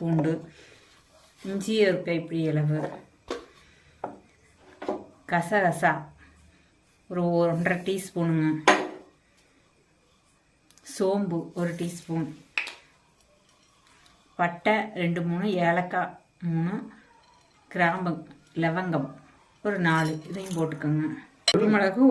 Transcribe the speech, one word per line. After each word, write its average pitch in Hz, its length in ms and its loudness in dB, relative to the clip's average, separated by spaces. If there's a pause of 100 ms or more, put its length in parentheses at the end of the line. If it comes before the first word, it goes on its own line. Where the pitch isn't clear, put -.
பூண்டு, 160 340 2 (1120)
இஞ்சி 202 260 -2 (140)
ஒரு 165 100 2 (100)
கைப்பிடி 165 340 -2 (100)
அளவு, 151 300 2 (2500)
கசகசா 175 600 2 (1160)
ஒரு 175 140 0 (160)
ஒன்றரை 170 380 2 (100)
டீஸ்பூனுங்க, 165 580 0 (2500)
சோம்பு 190 460 0 (220)
ஒரு 170 100 -2 (100)
டீஸ்பூன், 165 460 -4 (2000)
பட்டை 175 340 0 (260)
ரெண்டு 170 280 0
மூணு, 175 180 -2 (180)
ஏலக்காய் 175 480 0 (380)
மூணு, 165 240 0 (1000)
கிராம்பு, 175 400 0 (500)
லவங்கம் 165 460 0 (580)
ஒரு 202 200 -2
நாலு, 160 260 2 (160)
இதையும் 185 300 -8
போட்டுக்கோங்க. 151 500 0 (420)
குருமிளகு 202 600 4